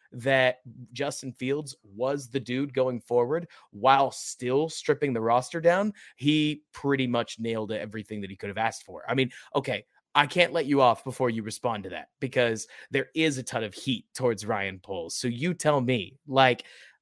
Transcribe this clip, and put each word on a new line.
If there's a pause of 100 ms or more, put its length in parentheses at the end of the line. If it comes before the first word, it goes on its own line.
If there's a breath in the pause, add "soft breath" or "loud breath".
(140)
that (340)
Justin
Fields
was
the
dude
going
forward (220 soft breath)
while
still
stripping
the
roster
down, (220 loud breath)
he (100)
pretty
much
nailed
everything
that
he
could
have
asked
for.
I
mean, (240 loud breath)
okay, (280)
I
can't
let
you
off
before
you
respond
to
that, (100)
because (220 loud breath)
there
is
a
ton
of
heat
towards
Ryan
Poles.
So
you
tell
me, (100)
like, (360 loud breath)